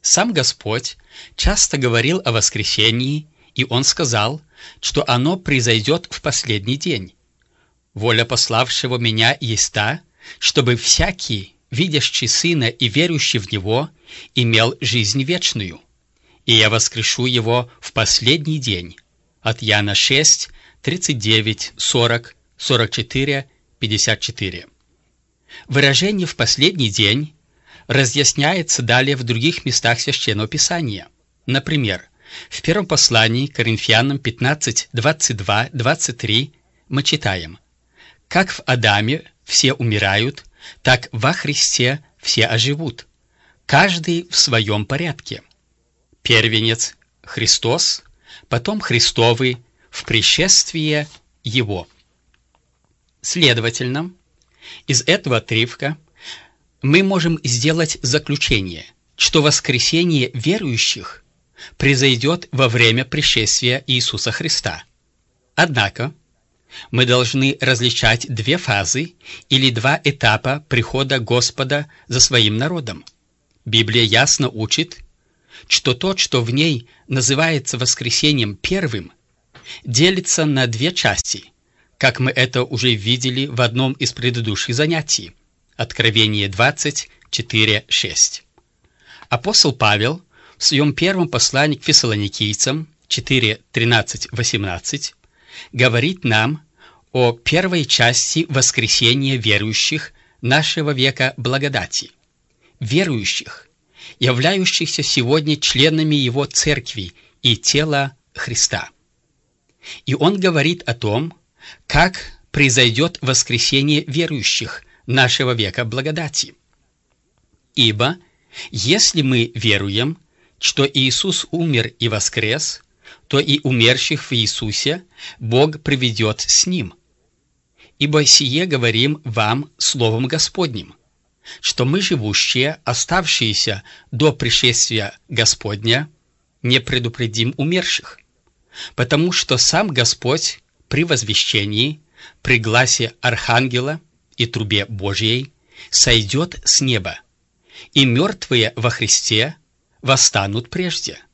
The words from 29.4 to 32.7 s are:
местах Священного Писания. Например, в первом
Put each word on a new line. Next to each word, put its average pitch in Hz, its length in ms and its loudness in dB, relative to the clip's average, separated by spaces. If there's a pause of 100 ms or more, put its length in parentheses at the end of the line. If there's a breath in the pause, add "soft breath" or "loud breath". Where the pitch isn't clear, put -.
местах 120 340 0
Священного 110 480 -2
Писания. 143 640 -4 (360)
Например, 127 640 -2 (400 loud breath)
в - 140 -12
первом 180 240 0